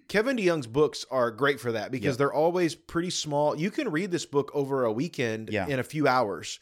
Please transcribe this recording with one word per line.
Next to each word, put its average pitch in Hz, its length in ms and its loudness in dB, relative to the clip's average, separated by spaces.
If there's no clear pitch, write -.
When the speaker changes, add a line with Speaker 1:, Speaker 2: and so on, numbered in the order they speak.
Speaker 1:
Kevin 233 300 0
DeYoung's 170 300 2
books 135 440 0
are 120 200 2
great 135 280 2
for 120 140 -2
that 104 180 -2
because 127 240 0
Speaker 2:
Yep. - 40 -8
Speaker 1:
they're 139 140 2
always 165 420 2
pretty 170 340 -4
small. 147 480 0
You 160 140 -2
can 294 200 -4
read 175 200 -2
this 165 160 -4
book 139 260 0
over 135 320 0
a 113 80 2
weekend 113 580 -2
Speaker 2:
Yeah. 101 160 0
Speaker 1:
in 135 120 0
a 123 40 0
few 147 240 0
hours. 120 560 0